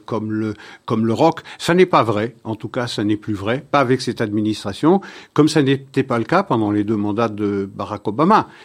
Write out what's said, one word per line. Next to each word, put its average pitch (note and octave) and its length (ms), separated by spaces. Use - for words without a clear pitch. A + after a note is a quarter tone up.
comme G#2+ 260
le, G#2+ 220
comme A2+ 200
le A2+ 80
roc. D3 260
Ça - 160
n'est F3+ 120
pas D#3+ 180
vrai. A2 400
En A2 120
tout A2+ 120
cas, B2 200
ça A#2+ 160
n'est G#2 140
plus G#2+ 160
vrai. G#2 380
Pas C#3+ 80
avec B2+ 220
cette A#2+ 200
administration. G#2+ 800
Comme D3+ 140
ça D#3 140
n'était C3+ 420
pas B2 160
le A2 60
cas F#3 180
pendant A2 280
les G#2 120
deux A2 140
mandats G#2 320
de G2+ 440
Barack G2+ 340
Obama, D3+ 420